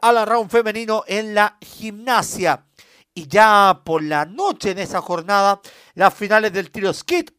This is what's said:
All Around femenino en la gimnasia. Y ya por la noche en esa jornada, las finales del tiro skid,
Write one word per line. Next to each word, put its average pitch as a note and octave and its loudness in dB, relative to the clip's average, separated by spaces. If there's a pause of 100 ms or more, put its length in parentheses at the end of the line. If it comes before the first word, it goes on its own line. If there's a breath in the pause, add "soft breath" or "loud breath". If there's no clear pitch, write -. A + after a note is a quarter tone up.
All A#3 4
Around A3 0
femenino A3 -2
en G#3 -6
la G#3 2
gimnasia. G#3 -4 (480 soft breath)
Y D#3 -14
ya G3+ 4
por D#3+ -2
la D3+ -2
noche C4+ -4
en F#3 -8
esa F#3 -6
jornada, G3 0 (320 loud breath)
las F#3+ 2
finales G#3+ -2
del F3+ -8
tiro G3 -4
skid, E4 -6